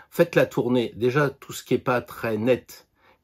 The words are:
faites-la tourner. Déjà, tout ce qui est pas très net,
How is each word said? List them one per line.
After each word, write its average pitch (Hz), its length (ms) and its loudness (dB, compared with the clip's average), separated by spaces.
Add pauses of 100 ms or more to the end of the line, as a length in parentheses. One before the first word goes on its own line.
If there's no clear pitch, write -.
(100)
faites-la 165 360 2
tourner. 120 480 -2
Déjà, 127 360 0
tout - 220 -16
ce - 120 -14
qui - 100 0
est 120 40 2
pas 123 220 -2
très 113 380 -6
net, 120 480 0 (380)